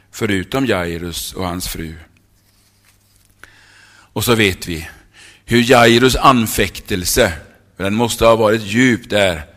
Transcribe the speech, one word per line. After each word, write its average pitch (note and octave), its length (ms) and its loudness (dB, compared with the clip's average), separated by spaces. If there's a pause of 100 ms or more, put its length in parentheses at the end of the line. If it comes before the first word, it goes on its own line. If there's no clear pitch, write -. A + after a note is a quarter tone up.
(120)
förutom G#2 540 -4
Jairus F2 680 -4
och F#2 140 -8
hans F2 200 -8
fru. D#2+ 280 -12 (1900)
Och - 340 -12
så A#2+ 120 0
vet G2 320 0
vi D#2+ 220 -10 (560)
hur A#2+ 160 2
Jairus A#2+ 540 4
anfäktelse, A2 1200 0 (440)
för F2+ 60 -8
den G2 120 -4
måste A2+ 300 -2
ha A2+ 100 6
varit A2 260 2
djup A2 480 0
där F2+ 360 0 (120)